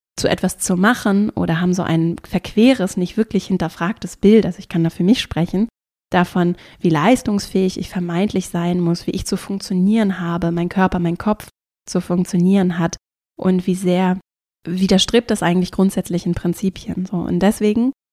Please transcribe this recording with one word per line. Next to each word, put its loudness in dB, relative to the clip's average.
zu 0
etwas -2
zu -2
machen 2
oder -2
haben 0
so -2
ein 0
verqueres, 0
nicht -4
wirklich -2
hinterfragtes -4
Bild, 6
also -6
ich -18
kann 0
da 2
für -4
mich 4
sprechen, -2
davon, 0
wie 0
leistungsfähig 0
ich -8
vermeintlich -2
sein -2
muss, 0
wie -4
ich -4
zu -4
funktionieren 0
habe, -2
mein -2
Körper, 0
mein -2
Kopf -4
zu -4
funktionieren 2
hat -2
und 0
wie 2
sehr 0
widerstrebt 2
das -2
eigentlich 2
grundsätzlichen 0
Prinzipien. -4
So. -6
Und -2
deswegen 2